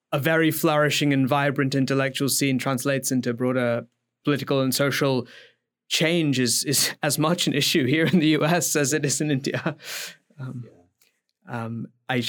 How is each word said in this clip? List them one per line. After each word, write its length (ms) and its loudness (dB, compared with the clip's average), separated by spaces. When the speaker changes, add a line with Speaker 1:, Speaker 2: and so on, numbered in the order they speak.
Speaker 1:
a 80 -2
very 320 2
flourishing 600 2
and 160 2
vibrant 460 2
intellectual 560 0
scene 300 0
translates 520 -2
into 220 0
broader 540 -2
political 380 0
and 140 0
social 520 0
change 520 2
is, 260 0
is 360 0
as 160 -2
much 300 0
an 60 0
issue 340 2
here 180 2
in 140 2
the 80 4
U 180 2
S 300 0
as 180 0
it 120 0
is 160 -2
in 100 0
India. 440 -2
Um, 260 -12
Speaker 2:
Yeah. 180 -8
Speaker 1:
um, 220 -8
I, 220 0